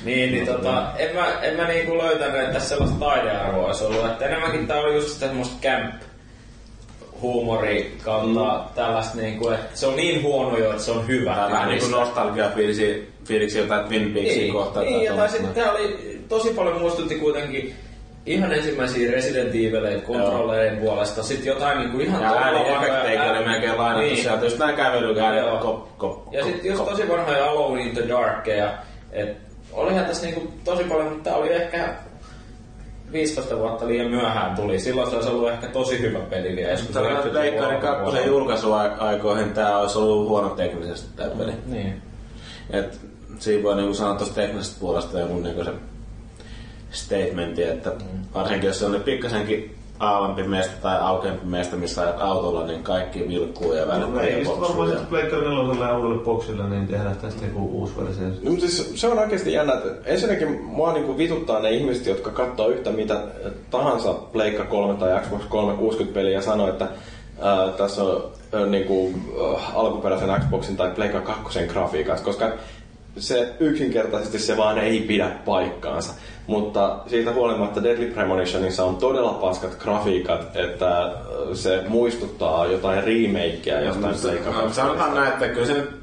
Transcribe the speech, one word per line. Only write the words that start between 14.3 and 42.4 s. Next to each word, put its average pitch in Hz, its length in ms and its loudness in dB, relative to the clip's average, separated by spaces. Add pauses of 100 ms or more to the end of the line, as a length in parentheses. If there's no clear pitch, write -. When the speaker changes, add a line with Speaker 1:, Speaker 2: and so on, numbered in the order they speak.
Speaker 1:
Niin, 101 160 2
Speaker 3:
kohtaan 101 340 0
Speaker 1:
niin, 240 100 2
Speaker 3:
tai 220 100 4
Speaker 1:
ja 208 80 0
tai 208 140 4
Speaker 3:
tommoista. 214 180 0
Speaker 1:
sit 190 80 -4 (100)
tää 208 80 4
oli 208 460 -4 (100)
tosi 220 220 2
paljon 170 300 0
muistutti 160 340 0
kuitenkin 143 600 -2 (520)
ihan 170 260 2
ensimmäisiä 127 580 0
Resident 127 440 2
Evileitä 110 520 0
kontrollejen 110 680 2
Speaker 3:
Joo. 110 100 -2
Speaker 1:
puolesta. - 380 0
Sit - 220 -4
jotain 139 340 2
niinku 120 220 -2
ihan 175 220 2
Speaker 3:
Ja 110 60 4
Speaker 1:
todella 131 180 4
Speaker 3:
ääniefektejäkin 131 720 4
Speaker 1:
vanhoja 113 200 2
Speaker 3:
oli 110 100 0
melkein 113 300 2
lainattu 117 280 2
Speaker 1:
niin. 123 160 2
Speaker 3:
sieltä. 117 220 2
Just 120 140 2
nää 151 140 2
kävelykäynnit, 113 720 4
Speaker 1:
Joo. 113 120 2
Speaker 3:
kop, 110 400 -4
kop, - 360 -6
Speaker 1:
Ja 135 100 0
sit - 100 -2
Speaker 3:
kop, - 100 -8
Speaker 1:
just 196 140 0
Speaker 3:
kop. 202 120 0
Speaker 1:
tosi 202 180 0
vanhoja 151 420 2
Alone 135 320 2
in 117 120 -2
the 117 140 0
Darkkeja. 104 640 2 (400)
Et 104 240 -4 (360)
olihan 175 320 2
tässä 170 220 -4
niinku 160 260 -6 (120)
tosi 180 200 0
paljon, 156 240 2
mutta 151 220 -4
tää 151 80 2
oli 151 140 2
ehkä 170 420 -2 (1200)
viisitoista 143 460 0
vuotta 113 300 -2
liian 120 220 2
myöhään 110 460 0
tuli. 98 220 0
Silloin 123 320 0
se 120 60 0
olisi 117 140 0
ollut 117 200 2
ehkä 117 160 -4
tosi 127 340 0
hyvä - 180 0
peli 92 380 -2
vielä. 87 140 0
Joskus 95 200 -2
Speaker 3:
Tää 127 120 0
oli 113 80 2
Speaker 1:
yhdeksänkymmentä-luvun 143 420 2
Speaker 3:
Pleikkarin 131 280 0
kakkosen 139 400 0
Speaker 1:
alkupuolella. 135 80 2
Speaker 3:
julkaisuaikoihin 107 1200 2
tää 104 260 4
olisi 101 200 2
ollut 107 300 4
huono 104 200 4
teknisesti 87 680 -4
tää - 120 -4 (100)
peli. - 140 -2 (140)
Speaker 1:
Niin. 101 360 -6 (680)